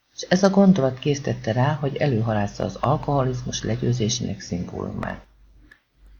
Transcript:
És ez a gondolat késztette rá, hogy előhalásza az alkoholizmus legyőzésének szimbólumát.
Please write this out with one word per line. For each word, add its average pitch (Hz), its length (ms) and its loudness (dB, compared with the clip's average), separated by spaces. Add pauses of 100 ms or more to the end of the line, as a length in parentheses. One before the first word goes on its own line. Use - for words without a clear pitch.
(140)
És - 60 -14
ez 185 220 0
a 196 80 6
gondolat 185 480 6
késztette 123 540 -2
rá, 127 200 2
hogy 143 240 -4
előhalásza 110 680 0
az - 160 -6
alkoholizmus 127 840 0
legyőzésének 107 800 -2
szimbólumát. 50 840 -8 (920)